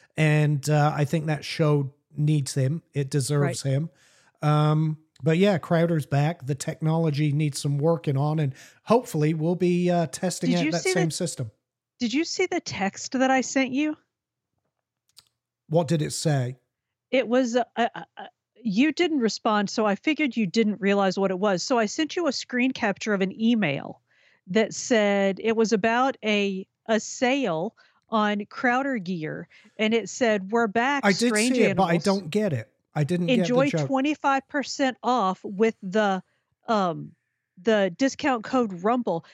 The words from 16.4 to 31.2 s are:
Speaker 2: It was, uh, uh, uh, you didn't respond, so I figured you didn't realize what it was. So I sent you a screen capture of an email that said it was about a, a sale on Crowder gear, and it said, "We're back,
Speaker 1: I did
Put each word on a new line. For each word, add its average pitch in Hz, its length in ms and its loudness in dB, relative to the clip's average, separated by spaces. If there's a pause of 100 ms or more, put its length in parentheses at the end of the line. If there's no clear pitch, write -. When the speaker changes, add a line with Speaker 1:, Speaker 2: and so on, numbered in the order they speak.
Speaker 2:
It 254 160 0
was, 240 280 2
uh, 240 80 2 (120)
uh, 233 200 0
uh, - 300 -16 (360)
you 247 300 2
didn't 320 280 0
respond, 208 500 0
so 220 160 -2
I 202 100 2
figured 302 400 -2
you 220 100 0
didn't 214 360 0
realize 196 360 2
what 196 140 2
it 185 80 -4
was. 190 240 0
So 247 160 0
I 220 60 2
sent 302 320 -4
you 349 100 0
a 262 60 0
screen 247 380 -2
capture 214 420 -2
of 190 80 0
an 190 180 -4
email 220 640 0 (460)
that 196 260 0
said 202 680 2
it 226 140 0
was 220 160 2
about 233 520 0
a, 202 440 -2 (200)
a 220 120 2
sale 233 760 -2 (340)
on 208 400 0
Crowder 262 480 -2
gear, 165 500 -8 (300)
and 214 160 0
it 214 160 0
said, 208 420 0
"We're 233 160 2
back, 247 380 0
Speaker 1:
I 202 80 6
did 233 160 0